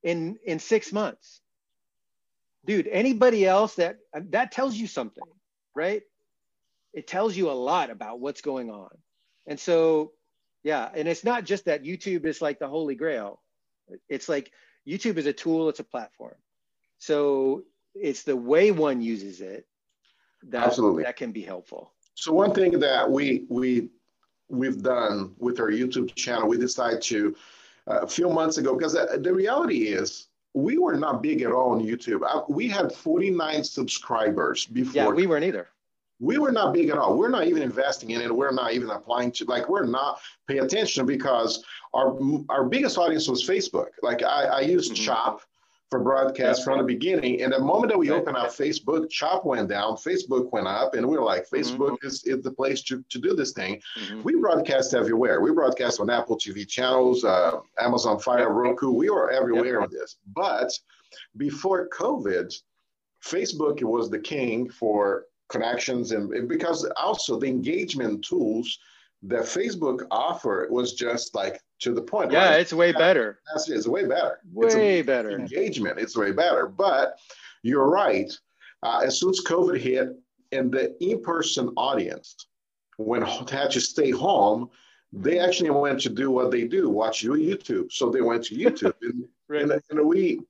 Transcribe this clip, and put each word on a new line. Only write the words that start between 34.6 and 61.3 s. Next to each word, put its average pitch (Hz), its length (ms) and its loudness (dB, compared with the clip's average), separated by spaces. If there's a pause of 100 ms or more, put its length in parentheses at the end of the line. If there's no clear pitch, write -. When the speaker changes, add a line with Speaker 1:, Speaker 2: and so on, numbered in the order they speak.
Speaker 2:
before. 123 380 -2
Speaker 1:
Yeah, 107 60 4
we 180 180 2
weren't 156 180 2
either. 98 220 -4 (520)
Speaker 2:
We 185 200 0
were 285 120 2
not 202 220 2
big 165 160 4
at 143 80 2
all. 107 180 4
We're 208 140 4
not 214 160 2
even 165 160 4
investing 127 480 -2
in 117 120 -2
it. 117 140 -2
We're 139 160 2
not 123 220 0
even 120 160 -2
applying 120 440 -2
to, - 120 -6
like, 120 240 -2
we're 190 160 2
not 131 340 -2 (280)
paying 135 140 0
attention 151 440 0
because 127 580 0 (300)
our, 131 240 2 (320)
our 135 160 0
biggest 262 320 0
audience 160 320 2
was 127 180 -2
Facebook. - 420 -2 (120)
Like, - 220 0
I, 143 220 2
I 135 160 2
used 156 320 2
Speaker 1:
Mm-hmm. 110 100 -2
Speaker 2:
Chop 120 380 0 (480)
for 131 100 0
broadcast 135 600 2
Speaker 1:
Yeah. - 60 -4
Speaker 2:
from 135 120 2
the 131 60 2
beginning. 131 580 0
And 131 100 2
the 135 60 2
moment 175 340 2
that 202 60 4
we 147 140 4
Speaker 1:
Right. 175 100 2
Speaker 2:
opened 135 160 -2
up 120 120 0
Facebook, 151 600 -2
Chop 160 340 -2
went 110 260 0
down, 101 260 -2
Facebook 131 560 -2
went 98 160 -2
up, 107 260 0
and 117 160 0
we 156 80 2
were 127 60 2
like, 95 260 0
Speaker 1:
Mm-hmm. - 60 -4
Speaker 2:
"Facebook 127 480 0
is, 131 220 -10
is 131 180 -2
the 131 80 -4
place 135 320 -2
to, 131 260 -6
to 127 80 -8
do 170 160 0
this 151 200 -2
thing." 98 280 -6 (160)
Speaker 1:
Mm-hmm. - 240 -10
Speaker 2:
We 311 140 0
broadcast 165 580 2
everywhere. 113 480 2
We 139 100 4
broadcast 127 480 2
on 117 120 0
Apple 117 260 0
T 104 140 -6
V 101 120 -8
channels, 127 600 2
uh, 90 300 4 (260)
Amazon 117 400 2
Fire, 123 220 2
Speaker 1:
Yep. 113 100 2
Speaker 2:
Roku. 123 400 0
We 143 180 2
were - 220 2
everywhere 120 480 2
Speaker 1:
Yep. - 20 0
Speaker 2:
on - 100 -2
this. - 260 -12 (180)
But 156 420 -2 (600)